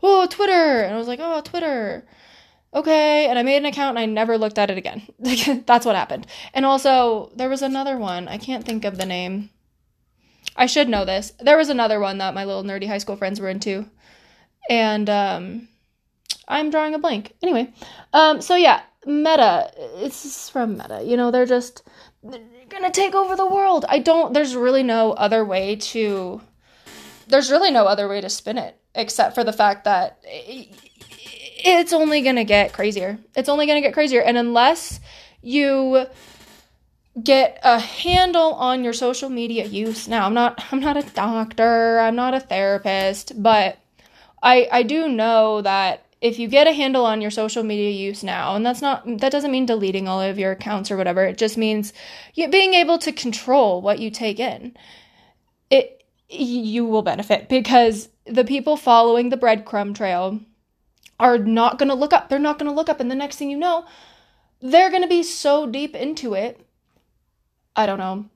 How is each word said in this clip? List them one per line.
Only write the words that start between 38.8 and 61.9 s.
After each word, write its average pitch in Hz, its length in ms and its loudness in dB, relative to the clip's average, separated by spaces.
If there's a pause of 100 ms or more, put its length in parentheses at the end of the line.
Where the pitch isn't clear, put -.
your 233 80 -4
social 254 360 -4
media 233 380 -6
use, 214 400 -6
now, 214 180 0
I'm 202 100 0
not, 240 360 0
I'm 269 80 -2
not 285 180 0
a 285 60 -2
doctor, 226 960 0
I'm 226 160 2
not 254 200 -2
a 262 60 -2
therapist, 196 1040 -2
but 208 360 2 (640)
I, 247 280 6
I 247 100 4
do 302 260 -2
know 220 540 2
that 196 420 0 (160)
if 233 200 0
you 233 80 -6
get 277 180 6
a 320 60 4
handle 269 320 0
on 220 160 0
your 208 100 -4
social 220 320 -4
media 208 280 -2
use 202 340 -8
now, 180 320 -4
and 220 100 0
that's 247 160 -4
not, 277 220 -4 (140)
that 269 120 0
doesn't 285 220 -2
mean 262 140 -2
deleting 196 420 -2
all 190 120 -2
of 190 160 -4
your 190 140 -2
accounts 202 400 -6
or 202 60 -4
whatever. 185 280 0
It 185 140 -4
just 220 180 -2
means 214 360 -2 (420)
you, 320 140 -2
being 381 260 4
able 339 240 4
to 330 140 -6
control 233 720 0
what 202 180 0
you 220 100 -6
take 220 300 -6
in. 240 360 -8 (960)
It, - 320 2 (260)
y-, - 100 -14
you 240 460 -2
will 220 180 0
benefit, 202 460 -2
because 240 600 4 (160)
the 240 200 0
people 277 320 -2
following 233 520 4
the 262 80 -4
breadcrumb 214 580 -2
trail 190 460 -4 (800)
are 247 180 6
not 226 400 2
gonna 277 160 2